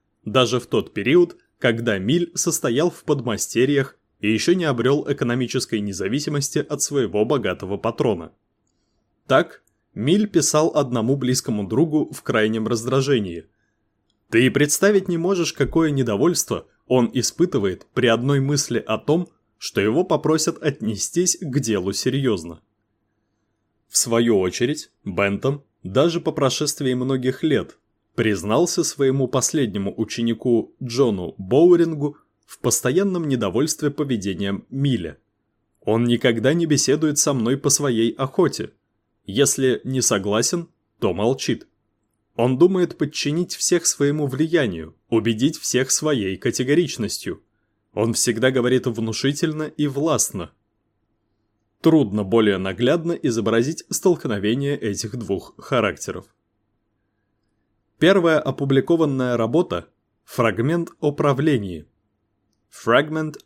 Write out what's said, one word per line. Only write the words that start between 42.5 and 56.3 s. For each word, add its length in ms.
думает 400
подчинить 600
всех 280
своему 400
влиянию, 720
убедить 500
всех 320
своей 460
категоричностью. 1040
Он 200
всегда 380
говорит 360
внушительно 760
и 240
властно». 640
Трудно 420
более 360
наглядно 540
изобразить 760
столкновение 880
этих 400
двух 400
характеров. 720